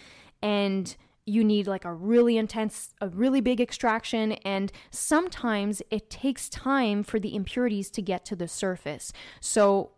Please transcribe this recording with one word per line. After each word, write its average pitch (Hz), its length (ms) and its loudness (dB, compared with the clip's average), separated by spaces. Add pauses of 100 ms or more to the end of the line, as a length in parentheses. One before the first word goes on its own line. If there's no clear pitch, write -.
(400)
and 202 560 0 (300)
you 214 180 4
need, 208 220 4
like, 190 180 -4
a 175 80 -6
really 226 460 4
intense, 220 640 -4
a 202 80 -2
really 240 340 2
big 240 180 2
extraction, 226 720 0
and 196 400 -4 (180)
sometimes 220 1000 0
it 214 180 -6
takes - 400 -4
time 240 540 0
for 220 180 -2
the 208 140 -6
impurities 208 560 -2
to - 100 -6
get 185 240 -4
to 202 120 -8
the 170 120 -6
surface. - 640 -6 (280)
So 202 580 4